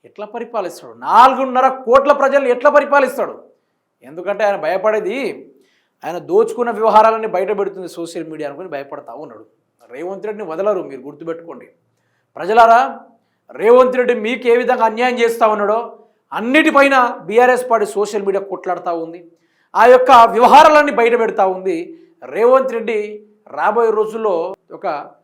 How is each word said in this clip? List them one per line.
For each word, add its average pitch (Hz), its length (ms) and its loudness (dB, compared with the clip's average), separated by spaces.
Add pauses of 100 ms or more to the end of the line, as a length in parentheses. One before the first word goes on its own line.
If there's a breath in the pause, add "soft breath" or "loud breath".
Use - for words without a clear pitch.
ఎట్లా - 280 -16
పరిపాలిస్తాడు? 202 600 -10 (140)
నాలుగున్నర 254 600 4 (180)
కోట్ల 269 340 2
ప్రజల్ని 269 360 0
ఎట్లా 262 200 0
పరిపాలిస్తాడు? 277 580 0 (760)
ఎందుకంటే 180 380 -6
ఆయన 196 180 -2
భయపడేది, 208 520 -4 (880)
ఆయన 165 140 -10 (120)
దోచుకున్న 233 480 0
వ్యవహారాలన్నీ 220 580 2
బయట 190 240 -2
పెడుతుంది 190 360 -8
సోషల్ 165 360 -12
మీడియా 151 180 -10
అనుకుని 165 260 -16
భయపడతా 139 380 -14 (100)
ఉన్నాడు. 107 220 -20 (500)
రేవంత్ 185 320 -12
రెడ్డిని 208 240 -10
వదలరు, 190 380 -2
మీరు 131 180 -16
గుర్తుపెట్టుకోండి. 165 600 -16 (680)
ప్రజలారా, 226 440 4 (680)
రేవంత్ 247 480 4
రెడ్డి 247 160 0 (120)
మీకు 247 200 -6
ఏ 233 140 4
విధంగా 226 240 0
అన్యాయం 233 380 -2
చేస్తా 233 320 0
ఉన్నాడో 208 240 -2 (600)
అన్నిటిపైన 277 560 2 (320)
బీఆర్ఎస్ 240 440 2
పార్టీ 214 140 0 (120)
సోషల్ 202 300 -4
మీడియా 196 160 -4 (100)
కొట్లాడుతూ 175 400 -8 (100)
ఉంది. 170 180 -16 (540)
ఆ 214 100 4
యొక్క 254 260 6 (240)
వ్యవహారాలన్నీ 285 560 6 (100)
బయట 226 180 2
పెడతా 214 260 -2 (120)
ఉంది. 185 200 -6 (460 loud breath)
రేవంత్ 226 540 2
రెడ్డి 214 220 -4 (580)
రాబోయే 214 420 0
రోజుల్లో 208 560 -4 (220)
ఒక 196 100 -10 (360)